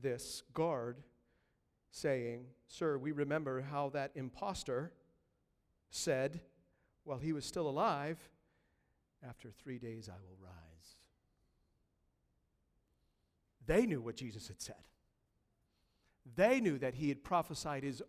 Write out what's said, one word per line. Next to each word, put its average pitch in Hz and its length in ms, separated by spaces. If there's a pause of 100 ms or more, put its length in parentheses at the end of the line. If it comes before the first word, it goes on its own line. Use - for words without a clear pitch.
this 123 420 (100)
guard, 135 500 (880)
saying, 123 560 (220)
"Sir, 156 280
we 135 160
remember 143 500
how 143 280
that 139 240
impostor 139 760 (1000)
said, 147 500 (600)
while 139 160
he 156 140
was 147 120
still 165 240
alive, 156 500 (1040)
'After 123 280
three 127 280
days 113 300
I 92 120
will 92 200
rise.'" 85 560 (2750)
They 208 200
knew 156 140
what 113 160
Jesus 110 320
had 101 120
said. - 240 (1500)
They 233 240
knew 165 180
that 127 160
he 147 140
had 139 160
prophesied 151 580
his 135 260